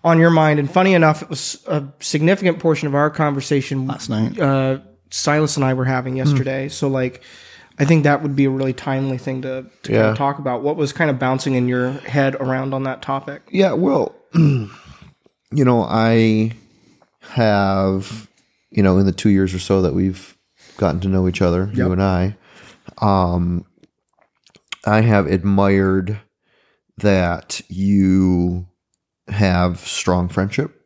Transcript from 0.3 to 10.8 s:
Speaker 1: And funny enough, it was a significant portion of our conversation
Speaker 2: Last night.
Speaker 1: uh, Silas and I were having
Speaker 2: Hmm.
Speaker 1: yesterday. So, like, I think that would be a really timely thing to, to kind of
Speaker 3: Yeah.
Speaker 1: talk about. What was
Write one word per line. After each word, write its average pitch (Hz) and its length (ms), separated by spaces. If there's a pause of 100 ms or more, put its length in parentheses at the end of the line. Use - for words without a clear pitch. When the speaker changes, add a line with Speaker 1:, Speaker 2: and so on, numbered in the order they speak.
Speaker 1:
And 139 120
funny 190 220
enough, 156 300
it - 60
was - 380
a 151 160 (160)
significant 170 600
portion 156 280
of 139 80
our 151 140
conversation 139 760
Speaker 2:
Last 135 240
night. 110 300
Speaker 1:
uh, 135 400 (300)
Silas 151 480
and 139 80
I 131 80
were 127 120
having 131 280
Speaker 2:
Hmm. 131 60
Speaker 1:
yesterday. 135 500
So, 147 180
like, 127 340 (580)
I 147 60
think 156 180
that 143 200
would 143 120
be 139 100
a 135 40
really 131 240
timely 135 440
thing 131 240
to, 131 220 (200)
to 120 80
kind 110 140
of 107 60
Speaker 3:
Yeah. 110 40
Speaker 1:
talk 143 240
about. 123 220
What 147 160
was 143 160